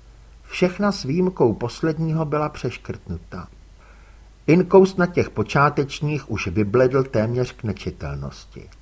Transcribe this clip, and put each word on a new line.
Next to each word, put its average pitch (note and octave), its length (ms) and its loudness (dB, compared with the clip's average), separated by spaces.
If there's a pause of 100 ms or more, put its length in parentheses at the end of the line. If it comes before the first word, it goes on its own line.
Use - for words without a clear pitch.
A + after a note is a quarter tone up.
(420)
Všechna F#3+ 500 -2
s G3 100 -8
výjimkou E3 500 2
posledního D#3+ 720 -2
byla D3+ 240 -2
přeškrtnuta. - 1000 -10 (1000)
Inkoust F#3 520 6
na F3 80 2
těch C#3+ 240 0
počátečních C#3+ 1000 -2
už G#2 180 -6
vybledl B2 560 2
téměř A#2+ 480 -2
k - 120 -12
nečitelnosti. - 1040 -10 (140)